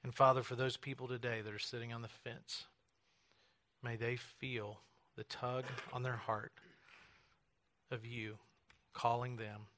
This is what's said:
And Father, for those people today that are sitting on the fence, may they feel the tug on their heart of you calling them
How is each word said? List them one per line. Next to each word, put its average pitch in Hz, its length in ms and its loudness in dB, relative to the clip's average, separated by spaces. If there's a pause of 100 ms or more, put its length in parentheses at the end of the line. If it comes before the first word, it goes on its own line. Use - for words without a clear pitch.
And 123 100 -4
Father, 131 300 10
for 123 140 -4
those 127 180 2
people 127 320 -8
today 120 340 -2
that 104 120 -6
are 104 40 -6
sitting 117 360 -6
on 117 80 -6
the 113 80 -8
fence, - 580 -10 (1120)
may 117 140 -2
they 117 220 0
feel 110 640 -6 (320)
the 110 80 -8
tug 127 420 -2 (280)
on 123 100 -2
their 127 140 2
heart 107 360 -2 (1400)
of 113 160 -4
you 110 320 -6 (540)
calling 120 460 2
them 107 300 -8 (100)